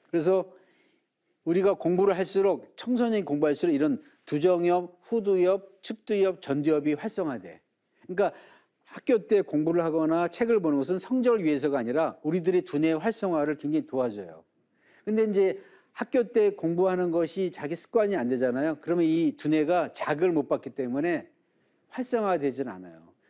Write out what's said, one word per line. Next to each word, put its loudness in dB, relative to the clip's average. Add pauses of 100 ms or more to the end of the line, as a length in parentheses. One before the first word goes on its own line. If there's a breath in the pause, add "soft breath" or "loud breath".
그래서 0 (920 soft breath)
우리가 2
공부를 2
할수록, 0
청소년이 0
공부할수록 0
이런 0 (240 loud breath)
두정엽, 0
후두엽, 0
측두엽, -2
전두엽이 0
활성화돼. -8 (460 soft breath)
그러니까 0 (520 loud breath)
학교 0
때 4
공부를 0
하거나 0
책을 0
보는 0
것은 -2
성적을 0
위해서가 0
아니라 -2
우리들의 0
두뇌 0
활성화를 -2
굉장히 -2
도와줘요. -6 (600 soft breath)
근데 0
이제 2 (300 loud breath)
학교 -2
때 2
공부하는 0
것이 -2
자기 -8
습관이 0
안 -2
되잖아요. -2
그러면 0
이 0
두뇌가 0
자극을 -2
못 0
받기 -4
때문에 -4 (600)
활성화되진 -2
않아요. -16 (200)